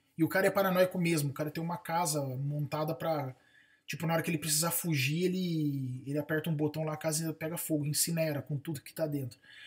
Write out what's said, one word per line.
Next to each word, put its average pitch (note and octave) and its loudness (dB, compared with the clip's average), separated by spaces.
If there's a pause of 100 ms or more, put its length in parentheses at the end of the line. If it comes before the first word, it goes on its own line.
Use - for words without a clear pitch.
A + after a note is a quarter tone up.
(180)
e D#3+ 2
o - 6
cara F#3+ 4
é F#3+ 4
paranoico F#3 4
mesmo, E3 4
o C3 -4
cara D3+ -4
tem E3 -6
uma E3+ -2
casa C#3+ 0
montada D3 -2
pra, D3+ -2 (540)
tipo, D#3+ -4
na E3 2
hora E3 2
que E3 -2
ele E3 2
precisar D#3+ 0
fugir, D#3 0
ele, D3+ 0
ele C#3+ -2
aperta D#3 -2
um D#3 2
botão D3+ 0
lá, D#3 -2
a D3+ -4
casa D#3+ -2
pega D#3+ -6
fogo, D3+ 0
incinera D3+ 0
com D3 -4
tudo D3 -6
que - -16
tá D#3+ -2
dentro. C#3 -4 (280)